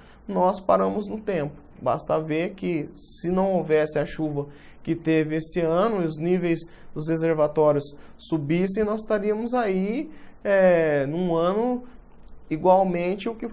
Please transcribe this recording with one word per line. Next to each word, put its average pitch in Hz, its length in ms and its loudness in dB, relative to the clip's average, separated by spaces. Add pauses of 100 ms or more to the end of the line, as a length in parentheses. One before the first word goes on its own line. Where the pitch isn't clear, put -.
(280)
Nós 190 320 2
paramos 196 480 0
no 208 120 -8
tempo. 156 340 -4 (260)
Basta 156 400 -2
ver 156 360 -4
que, 175 400 -4
se - 340 -8
não 190 240 2
houvesse 156 460 2
a 147 60 0
chuva 147 420 -4 (340)
que 160 140 -2
teve 156 400 2
esse 160 240 -4
ano, 180 420 2
e 170 40 0
os 156 120 -4
níveis 170 420 0 (360)
dos 151 120 -6
reservatórios 151 880 2 (220)
subissem, 175 640 -2
nós 214 200 -2
estaríamos 214 500 -2
aí, 220 560 0 (340)
é, 170 600 6
num 165 300 0
ano 214 480 0 (680)
igualmente 185 800 2
o 226 80 -4
que 240 180 -8